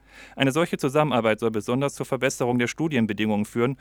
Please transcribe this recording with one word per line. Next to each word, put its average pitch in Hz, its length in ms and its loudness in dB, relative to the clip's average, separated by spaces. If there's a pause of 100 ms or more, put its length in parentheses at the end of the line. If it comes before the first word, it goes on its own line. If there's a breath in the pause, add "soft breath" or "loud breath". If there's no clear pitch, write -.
(360 loud breath)
Eine 135 160 2
solche 170 260 0
Zusammenarbeit 127 640 2
soll 113 100 0
besonders 123 460 -2
zur 135 100 -6
Verbesserung 127 540 0
der 117 80 0
Studienbedingungen 107 800 0
führen 120 340 0